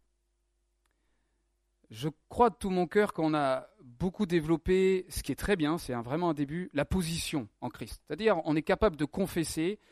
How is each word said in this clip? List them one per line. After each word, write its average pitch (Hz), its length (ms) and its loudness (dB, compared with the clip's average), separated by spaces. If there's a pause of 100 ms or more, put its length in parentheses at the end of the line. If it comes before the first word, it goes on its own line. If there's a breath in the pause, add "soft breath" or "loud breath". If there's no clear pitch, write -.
(1900)
Je 120 180 -6 (180)
crois 240 220 4
de 175 60 -10
tout 190 160 -4
mon 180 160 2
cœur 208 260 2
qu'on 156 220 2
a 131 320 0 (160)
beaucoup 175 420 -4
développé, 180 840 2
ce - 120 -6
qui - 100 -4
est 127 40 -2
très 202 200 0
bien, 160 220 0
c'est - 160 -6
un, 120 80 -4
vraiment 160 300 -2
un - 20 2
début, 147 400 -4
la 139 120 0
position 160 640 -2 (120)
en 127 100 -6
Christ. - 380 -12
C'est-à-dire, 196 380 0
on 156 100 2
est 156 80 0
capable 190 320 2
de 151 100 -2
confesser 175 720 -2 (120 soft breath)